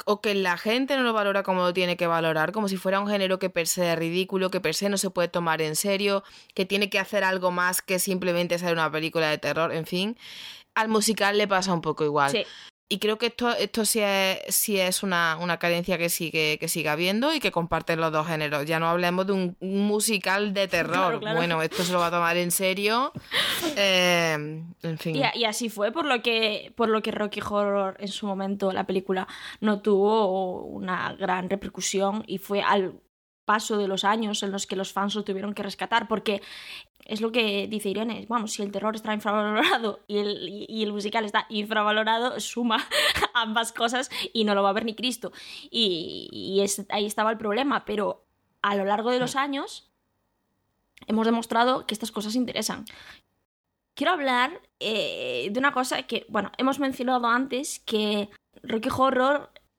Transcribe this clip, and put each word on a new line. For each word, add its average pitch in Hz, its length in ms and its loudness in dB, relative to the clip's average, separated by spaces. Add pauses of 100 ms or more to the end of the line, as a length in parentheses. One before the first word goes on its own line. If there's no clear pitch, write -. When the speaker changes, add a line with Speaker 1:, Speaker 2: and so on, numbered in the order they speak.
Speaker 1:
o 202 160 2
que 208 120 0
la 185 240 2
gente 262 380 0
no 262 80 2
lo 233 100 4
valora 196 300 2
como 185 180 0
lo 180 120 2
tiene 175 240 2
que 175 100 2
valorar, 160 440 2
como 208 180 0
si 190 80 -2
fuera 190 220 0
un 202 80 -2
género 190 320 2
que 185 100 0
per 170 180 -2
se 175 240 2
es 165 80 2
ridículo, 185 500 0
que 185 120 -2
per 160 120 0
se 202 160 0
no 196 80 0
se 196 120 0
puede 175 180 0
tomar 165 340 0
en 156 140 0
serio, 196 480 0 (320)
que 190 100 0
tiene 196 240 0
que 202 80 -2
hacer 196 260 0
algo 185 280 2
más 180 300 0
que 185 180 0
simplemente 175 580 0
ser 175 160 0
una 160 180 2
película 156 380 0
de 151 80 0
terror, 147 360 0
en 160 120 -2
fin. 196 320 -2 (580)
Al 220 120 2
musical 208 500 2
le 208 100 4
pasa 190 260 2
un 165 80 2
poco 156 240 0
igual. 143 260 2
Speaker 2:
Sí. 214 140 0 (420)
Speaker 1:
Y 196 120 -4
creo 214 180 0
que 240 100 -2
esto, 240 220 0
esto 220 340 0
sí 214 160 2
es, 196 420 2 (120)
sí 196 260 2
es 185 220 0
una, 170 400 2
una 170 160 0
carencia 175 400 0
que 170 100 0
sigue, 156 520 0
que 165 80 -6
sigue 156 220 -2
habiendo 196 440 2
y 302 60 0
que 208 120 0
comparten 165 480 0
los 160 120 2
dos 156 160 0
géneros. 151 400 -2
Ya 165 120 0
no 165 80 0
hablemos 180 380 2
de 196 80 0
un, 180 260 0
un 196 280 0
musical 208 640 0
de 196 140 0
terror. 165 260 0
Speaker 2:
Claro, 180 260 2
claro. 214 180 -2
Speaker 1:
Bueno, 165 260 0
esto 165 200 -2
se 175 80 0
lo 180 60 2
va 170 100 4
a 165 40 0
tomar 170 260 2
en 175 140 0
serio. 202 680 0
Speaker 2:
<laughs> - 40 -12 (560)
Speaker 1:
Eh, 180 560 4 (500)
en 165 160 -4
fin. 165 180 -2
Speaker 2:
Y 269 60 2
a-, 226 120 0
y 233 100 -2
así 220 240 -2
fue 208 220 -2
por 320 140 -2
lo 254 160 2
que, 226 560 0
por 226 100 2
lo 220 140 4
que 214 100 -4
Rocky 208 300 -2
Horror 202 580 0
en 202 80 -8
su 202 200 -8
momento, 196 440 0
la 190 140 0
película, 190 420 0 (320)
no 208 220 2
tuvo 196 840 4
una 185 480 -4
gran 185 360 -2
repercusión 196 800 -2
y 190 100 -6
fue 202 240 -2
al 190 320 2 (520)
paso 214 320 0
de 202 120 0
los 190 160 0
años 214 380 0
en 196 80 -4
los 196 140 -4
que 196 120 -6
los 190 160 -4
fans 196 220 0
lo 208 100 -4
tuvieron 202 280 -4
que 208 100 -8
rescatar, 208 440 0
porque 214 340 0 (640)
es 208 160 -6
lo 226 120 0
que 202 340 2
dice 208 220 -4
Irene, 208 400 -4
vamos, 220 240 -2
si - 100 -6
el 202 80 -6
terror 214 240 -2
está 214 180 -4
infravalorado 214 920 0
y 208 120 0
el, 208 280 -4
y, 202 220 -10
y 220 140 -2
el 208 100 -2
musical 208 320 -2
está 208 240 0
infravalorado, 214 880 2
suma 240 480 0 (220)
<laughs> - 240 0
ambas 226 400 0
cosas 247 360 0 (220)
y 220 140 2
no 208 100 4
lo 196 80 4
va 196 60 6
a 196 40 2
ver 220 120 -2
ni 220 100 -6
Cristo. 233 360 -4 (380)
Y, 185 600 -2
y 190 300 0
es-, 196 280 -2
ahí 208 160 -2
estaba 214 260 0
el 220 60 -2
problema, 226 460 0
pero 208 400 -2 (380)
a 202 140 0
lo 190 100 0
largo 214 260 2
de 247 80 2
los 247 160 -2
Speaker 1:
Mm. 269 40 0
Speaker 2:
años 285 520 -6 (1160)
hemos 220 180 2
demostrado 233 600 2
que - 80 -4
estas 214 180 -6
cosas 214 240 -4
interesan. 220 500 -2 (1120)
Quiero 302 140 2
hablar, 269 480 0 (220)
eh, 127 720 -2
de 220 80 -2
una 277 120 2
cosa 262 320 -2
que, - 240 -6
bueno, 202 300 -4
hemos 269 220 0
mencionado 254 480 0
antes, 254 520 0
que 208 500 0 (320)
Rocky 233 320 -2
Horror 269 580 2 (280)